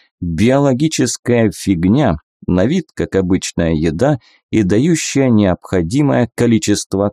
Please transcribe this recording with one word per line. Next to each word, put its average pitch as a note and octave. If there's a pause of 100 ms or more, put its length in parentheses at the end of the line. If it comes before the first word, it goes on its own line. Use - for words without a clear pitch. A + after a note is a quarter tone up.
(220)
«биологическая A#2+
фигня», F#2+ (300)
на F#2
вид E3+ (100)
как F2
обычная F2
еда E2+ (320)
и G#2+
дающая C3+
необходимое A2
количество G#2